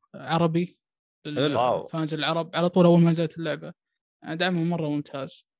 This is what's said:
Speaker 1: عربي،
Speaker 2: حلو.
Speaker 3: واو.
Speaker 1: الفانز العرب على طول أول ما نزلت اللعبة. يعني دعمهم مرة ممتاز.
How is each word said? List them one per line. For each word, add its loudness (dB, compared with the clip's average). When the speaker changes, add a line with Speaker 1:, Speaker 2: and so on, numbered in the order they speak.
Speaker 1:
عربي، -2
Speaker 2:
حلو. -2
Speaker 3:
واو. 0
Speaker 1:
الفانز -6
العرب -4
على 0
طول 6
أول 8
ما 6
نزلت -4
اللعبة. -8
يعني -10
دعمهم 0
مرة -2
ممتاز. -8